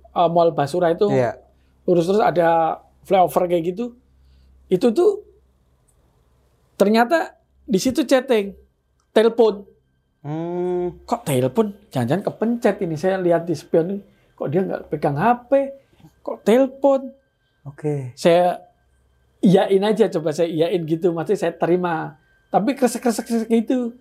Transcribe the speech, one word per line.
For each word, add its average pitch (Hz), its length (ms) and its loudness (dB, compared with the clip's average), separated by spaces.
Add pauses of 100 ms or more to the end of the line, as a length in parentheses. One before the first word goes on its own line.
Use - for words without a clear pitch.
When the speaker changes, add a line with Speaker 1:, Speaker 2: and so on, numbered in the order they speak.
Speaker 1:
eh, - 200 0
Mall 170 260 2
Basura 151 380 -2
itu 175 160 0
Speaker 2:
Iya. 127 300 0 (480)
Speaker 1:
lurus 175 200 2
terus 196 160 2
ada 165 600 2 (220)
flyover 180 440 2
kayak 175 200 0
gitu. 226 260 -6 (760)
Itu 185 240 0
tuh 359 300 2 (1500)
ternyata 233 600 0 (260)
di 247 140 -2
situ 254 260 -2
chatting, 247 540 0 (540)
telepon. 220 540 2 (560)
Speaker 2:
Hmm. 175 840 -6
Speaker 1:
Kok - 200 -6
telepon? 139 540 -2 (120)
Jangan-jangan 135 360 -2
kepencet 220 560 -2
ini. 165 140 -4
Saya 185 240 -2
lihat 170 260 0
di 170 80 -6
spion 160 340 0
ini, 196 140 -8 (320)
kok - 160 -8
dia 151 140 0
nggak - 260 -8
pegang 147 260 -4
H 147 100 -4 (200)
P? - 80 -4 (680)
Kok - 200 -10
telepon? 269 720 0 (500)
Speaker 2:
Oke. 143 520 -8
Speaker 1:
Saya 175 420 2 (840)
iyain 196 440 4
aja, 208 280 2
coba 165 220 -4
saya 170 160 0
iyain 175 340 -2
gitu. 165 280 -2
Maksudnya 165 280 -2
saya 170 160 -4
terima. 165 640 -2 (320)
Tapi 202 240 0
kresek-kresek 240 560 -2 (180)
gitu. 233 540 0